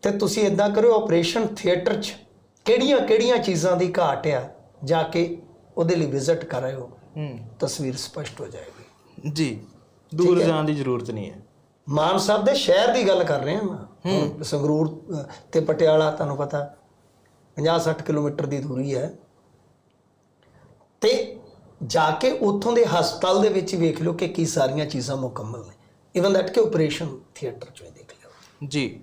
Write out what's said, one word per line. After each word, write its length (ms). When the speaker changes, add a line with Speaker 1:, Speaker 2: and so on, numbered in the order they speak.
Speaker 1:
ਤੇ 80
ਤੁਸੀਂ 320
ਏਦਾਂ 280
ਕਰਿਓ, 320
ਆਪਰੇਸ਼ਨ 440
ਥੀਏਟਰ 560
'ਚ 120
ਕਿਹੜੀਆਂ 360
ਕਿਹੜੀਆਂ 380
ਚੀਜ਼ਾਂ 380
ਦੀ 220
ਘਾਟ 280
ਆ, 220
ਜਾ 180
ਕੇ 400
ਉਹਦੇ 200
ਲਈ 100
ਵਿਜ਼ਿਟ 380
ਕਰ 180
ਆਇਓ। 280
Speaker 2:
ਹੂੰ। 220
Speaker 1:
ਤਸਵੀਰ 360
ਸਪਸ਼ਟ 440
ਹੋ 60
ਜਾਏਗੀ। 380
Speaker 2:
ਜੀ, 340
ਦੂਰ 120
Speaker 1:
ਠੀਕ 140
ਹੈ। 60
Speaker 2:
ਜਾਣ 180
ਦੀ 100
ਜ਼ਰੂਰਤ 360
ਨਹੀਂ 200
ਹੈ। 100
Speaker 1:
ਮਾਨ 300
ਸਾਹਿਬ 260
ਦੇ 100
ਸ਼ਹਿਰ 340
ਦੀ 200
ਗੱਲ 160
ਕਰ 160
ਰਹੇ 160
ਹਾਂ 60
ਮੈਂ। 140
Speaker 2:
ਹੂੰ। 560
Speaker 1:
ਹੁਣ 100
ਸੰਗਰੂਰ, 600
ਅਹ, 100
ਤੇ 80
ਪਟਿਆਲਾ 500
ਤੁਹਾਨੂੰ 260
ਪਤਾ 380
ਪੰਜਾਹ 220
ਸੱਠ 240
ਕਿਲੋਮੀਟਰ 440
ਦੀ 120
ਦੂਰੀ 360
ਹੈ। 240
ਤੇ 400
ਜਾ 280
ਕੇ 200
ਉੱਥੋਂ 420
ਦੇ 140
ਹਸਪਤਾਲ 560
ਦੇ 60
ਵਿੱਚ 260
ਵੇਖ 280
ਲਓ 100
ਕਿ 160
ਕੀ 180
ਸਾਰੀਆਂ 400
ਚੀਜ਼ਾਂ 300
ਮੁਕੰਮਲ 440
ਨੇ। 600
Even 140
that 180
ਕਿ 80
ਆਪਰੇਸ਼ਨ 580
ਥੀਏਟਰ 320
'ਚੋਂ 200
ਹੀ 60
ਦੇਖ 200
ਲਿਓ। 180
Speaker 2:
ਜੀ। 340